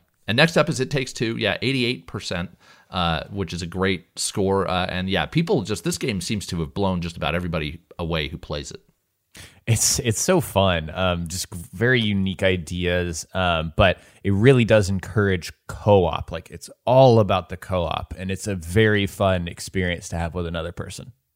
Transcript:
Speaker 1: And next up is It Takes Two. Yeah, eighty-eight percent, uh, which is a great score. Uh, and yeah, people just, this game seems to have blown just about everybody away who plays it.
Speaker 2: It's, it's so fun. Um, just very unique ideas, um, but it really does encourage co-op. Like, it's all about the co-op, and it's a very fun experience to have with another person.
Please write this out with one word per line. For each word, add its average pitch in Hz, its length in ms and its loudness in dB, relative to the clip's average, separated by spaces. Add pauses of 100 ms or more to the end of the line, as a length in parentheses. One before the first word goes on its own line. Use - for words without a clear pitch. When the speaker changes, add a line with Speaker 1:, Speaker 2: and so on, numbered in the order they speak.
(260)
Speaker 1:
And 117 120 -2
next 165 180 4
up 160 140 4
is 123 100 -2
It 127 100 -2
Takes 135 220 -4
Two. 113 240 -4
Yeah, 107 260 0
eighty-eight 123 460 -2
percent, 95 500 -8 (320)
uh, 85 400 -2
which 98 220 -6
is 87 100 -6
a 87 60 -6
great 92 500 -2
score. 95 500 0
Uh, 90 180 0
and 92 240 -4
yeah, 87 160 0
people 165 360 0
just, 98 220 -6
this 175 140 -4
game 107 240 -4
seems 107 260 -6
to 85 140 -4
have 71 120 -6
blown 95 280 -2
just 82 160 -8
about 80 180 -2
everybody 82 460 -6 (180)
away 80 300 -4
who 78 80 -10
plays 73 340 -10
it. - 100 -18 (840)
Speaker 2:
It's, - 340 0
it's 120 220 0
so 185 180 2
fun. 90 500 0
Um, 87 380 -2
just 90 260 -8
very 110 460 0
unique 98 420 -2
ideas, 87 920 0
um, 85 420 0
but 92 240 6 (240)
it 98 80 2
really 120 320 6
does 107 260 4
encourage 95 600 0 (160)
co-op. - 640 2
Like, 82 180 -12
it's - 200 -18 (160)
all 127 340 8
about 95 300 2
the 92 80 -10
co-op, - 600 -4
and 92 140 -6
it's - 160 -8
a 101 80 -2
very 98 520 4
fun 92 400 0
experience 87 600 -4
to 87 80 -6
have 82 160 -4
with 87 140 -4
another 85 240 -6
person. - 400 -14 (240)